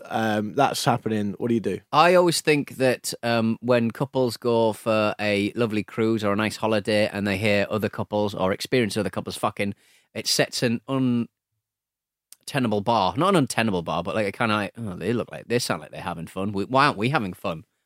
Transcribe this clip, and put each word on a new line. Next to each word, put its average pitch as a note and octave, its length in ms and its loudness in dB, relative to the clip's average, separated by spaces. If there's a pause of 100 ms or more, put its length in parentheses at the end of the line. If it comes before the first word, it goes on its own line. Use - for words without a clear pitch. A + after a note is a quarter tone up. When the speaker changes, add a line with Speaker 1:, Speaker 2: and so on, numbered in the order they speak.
Speaker 1:
um, G#2+ 500 -2
that's - 300 2
happening. A2 520 0
What A#2+ 100 -4
do A#2+ 60 2
you A#2 80 2
do? F#2+ 180 -4 (140)
Speaker 2:
I E3+ 220 6
always F3+ 260 4
think D3 340 0
that, B2+ 380 0 (100)
um, A2+ 380 2
when A#2 300 2
couples C3 460 0
go A2+ 360 2
for G#2+ 460 0
a G#2 360 0
lovely G#2+ 280 0
cruise A2 400 0
or G2+ 100 0
a - 20 0
nice G#2+ 220 -2
holiday G#2+ 540 0
and G2+ 140 -4
they G2 120 0
hear G2+ 320 2
other G#2+ 200 -2
couples G#2 460 -4
or F#2 160 0
experience A2 460 0
other F#2+ 120 -2
couples G2 280 -8
fucking, G2+ 360 -2 (400)
it A2 140 -8
sets - 360 0
an A#2 240 0
untenable - 1900 -4
bar. G2 360 2
Not F3 120 2
an G3+ 80 4
untenable A2+ 440 0
bar, E2 220 -2
but, F2 120 -4
like, G#2 120 0
a G2+ 40 -2
kinda A2 240 0
like, G2+ 220 -2
"Oh, G#2 180 -8
they E2+ 180 -4
look A2 180 -4
like, - 160 -14
they A#2 120 0
sound F2 220 -4
like - 100 -18
they're D2+ 100 -12
having E2 260 -8
fun. G2 240 -6
We, G2 140 -4
why C3+ 220 4
aren't F#2+ 100 0
we A2 120 0
having A2+ 240 -2
fun? E2+ 300 -10 (220)